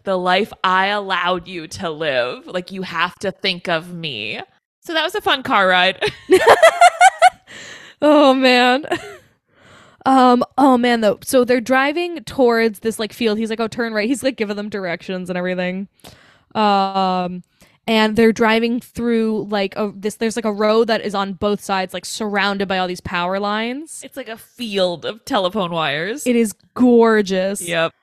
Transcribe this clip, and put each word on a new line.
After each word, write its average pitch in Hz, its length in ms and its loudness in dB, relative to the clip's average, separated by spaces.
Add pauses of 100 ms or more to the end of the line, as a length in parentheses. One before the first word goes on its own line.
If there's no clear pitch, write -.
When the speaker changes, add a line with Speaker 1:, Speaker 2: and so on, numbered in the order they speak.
Speaker 1:
the 190 120 -2
life 180 340 0 (120)
I 190 240 2
allowed 185 600 -4
you 170 200 -12
to 175 240 -8
live. 147 560 -4
Like, 180 240 -10
you 190 100 -10
have 175 380 -4
to 190 120 -6
think 180 380 -6
of 175 240 -4
me." 139 480 -10 (420)
So 339 100 -12
that 311 100 -2
was 349 120 -6
a 415 60 -6
fun 277 220 -2
car 202 240 2
ride. 185 340 2 (280)
<laughs> - 0 -
Speaker 2:
<laughs> 359 100 6 (1600)
Oh, 294 320 6
man. 254 580 2
<laughs> 349 40 -4 (1120)
Um, 254 360 6 (160)
oh, 262 200 6
man, 240 240 2
though. 208 200 2
So 254 220 2
they're 247 160 2
driving 285 640 -2
towards 226 560 0
this, 226 180 -6
like, 220 140 -6
field. 214 260 -2
He's 220 120 -4
like, 220 100 -6
"Oh, 226 80 -2
turn 226 260 -6
right." 214 140 0
He's, 247 160 -2
like, 262 140 -2
giving 208 180 -4
them 208 140 -8
directions 185 600 -6
and 180 80 -4
everything. 180 520 -4 (680)
Um, 190 880 0 (440)
and 220 280 2
they're 226 160 6
driving 233 480 0
through, 226 720 -2
like, 202 260 -4
a, 208 180 -4
this, 196 220 -8
there's, 226 220 -4
like, 226 80 -4
a 214 80 -2
road 214 340 2
that 220 140 0
is 202 120 -8
on 196 200 -4
both 208 280 -2
sides, 190 320 -4
like, 180 120 -8
surrounded 202 640 -2
by 190 80 -2
all 185 100 -2
these 180 140 -8
power 180 360 -4
lines. 220 640 -6
Speaker 1:
It's - 140 -18
like 254 140 -14
a 226 80 -14
field 190 680 -4
of 208 200 -10
telephone 190 460 -2
wires. 165 540 -4
Speaker 2:
It 240 120 2
is 226 160 0 (200)
gorgeous. 214 880 4
Speaker 1:
Yep. 170 300 -2 (120)